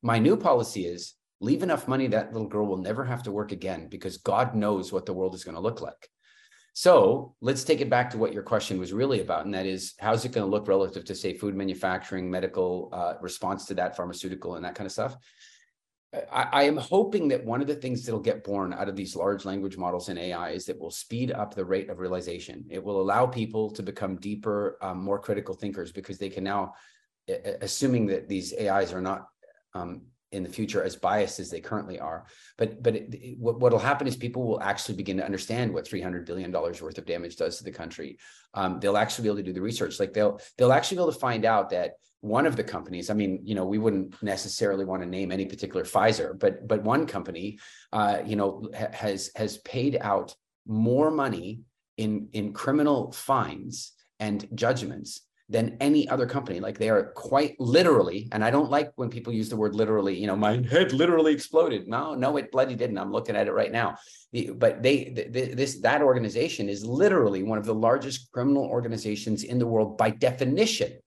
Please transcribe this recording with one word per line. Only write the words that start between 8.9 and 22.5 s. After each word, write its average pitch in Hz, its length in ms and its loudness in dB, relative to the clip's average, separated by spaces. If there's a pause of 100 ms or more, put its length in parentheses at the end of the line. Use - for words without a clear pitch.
really 120 280 0
about. 82 260 -2
And 101 80 -4
that 95 100 -2
is, 95 340 -6
how's 110 280 0
it 120 60 -6
gonna 107 120 0
look 104 240 0
relative 95 380 2
to, 95 80 -6
say, 92 240 -4
food 101 160 -4
manufacturing, 92 760 -4
medical, 92 640 -2
uh, 87 300 -4
response 95 440 -6
to 98 80 -8
that, 87 220 -2
pharmaceutical, 90 600 -8
and 82 100 -10
that 87 80 -8
kind 101 120 -10
of 95 60 -10
stuff? 127 240 -4 (960)
I, - 380 -2
I 135 140 6
am 151 120 4
hoping 185 520 2
that 127 160 2
one 113 160 -2
of 139 80 -2
the 147 80 0
things 127 280 -6
that'll 113 140 -2
get 101 240 0
born 98 300 -2
out 98 160 -4
of 95 80 -6
these 92 180 -8
large 95 300 0
language 95 320 -4
models 90 320 -4
and 87 100 -6
A 90 140 -6
I 85 180 -4
is 85 160 -8
that - 140 -8
will 82 100 -8
speed 123 400 -6
up 104 240 -6
the 95 100 -4
rate 95 240 -2
of 87 120 -10
realization. 90 680 -6